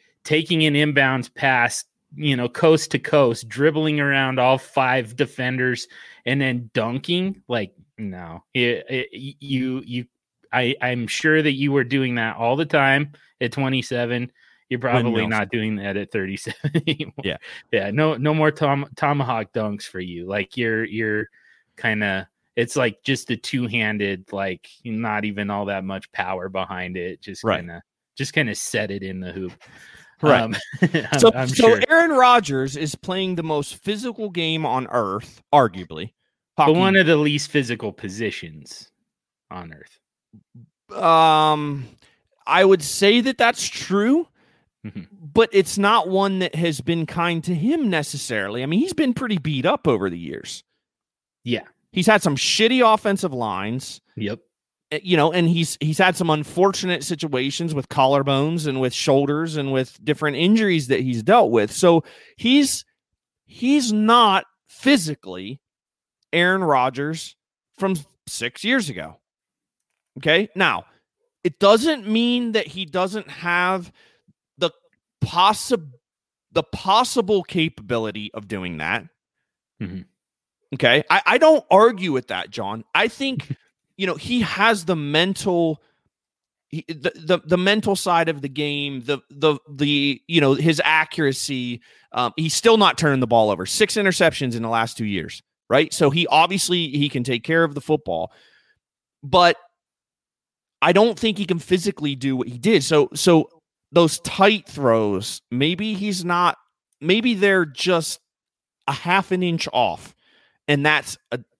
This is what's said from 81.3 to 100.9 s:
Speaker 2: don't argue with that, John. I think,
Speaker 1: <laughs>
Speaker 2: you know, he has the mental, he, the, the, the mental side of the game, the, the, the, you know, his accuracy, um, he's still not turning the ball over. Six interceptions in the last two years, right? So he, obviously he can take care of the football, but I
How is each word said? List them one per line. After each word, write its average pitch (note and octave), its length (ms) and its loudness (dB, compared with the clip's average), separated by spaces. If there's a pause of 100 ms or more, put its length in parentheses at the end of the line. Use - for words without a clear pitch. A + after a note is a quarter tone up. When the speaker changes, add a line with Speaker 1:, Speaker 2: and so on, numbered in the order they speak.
Speaker 2:
don't D#4 320 6
argue F#3+ 420 4
with B2+ 160 -4
that, F2+ 220 -8
John. G#2+ 340 -10 (100)
I G3 140 0
think, C4 480 -8 (200)
Speaker 1:
<laughs> - 220 -20
Speaker 2:
you F#3+ 100 -4
know, E3+ 80 -4
he A#3+ 260 -2
has G3 440 2
the F3 100 0
mental, E3 840 0 (880)
he, D#3 180 -10
the, D#3+ 280 -6
the, E3 300 0
the E3+ 120 0
mental G3 380 0
side E3+ 340 0
of D3 120 -6
the C#3 80 -8
game, C#3+ 540 -6
the, C3+ 160 -2 (100)
the, C#3+ 280 2 (120)
the, C#3+ 580 0
you E3 140 2
know, C#3 140 4
his D#3+ 280 2
accuracy, C3+ 960 -2 (320)
um, A#2+ 240 -2
he's D#3 180 -2
still A3+ 220 6
not G3 200 4
turning C#3+ 220 2
the B2 80 0
ball A2 240 4
over. F#2 140 -2
Six - 300 0
interceptions E3 600 0
in A#2 80 -6
the A2+ 60 -6
last A2+ 280 -2
two A#2 80 -6
years, G2 380 -8 (260)
right? D3+ 240 2
So D#3 160 2
he, D#3+ 180 0
obviously E3+ 600 2
he C#3+ 220 -2
can C3+ 140 -4
take A#2+ 200 -4
care E3 200 2
of D3 120 -2
the C#3+ 60 -6
football, F2+ 500 -2 (920)
but E3+ 360 4 (1200)
I D#3 100 4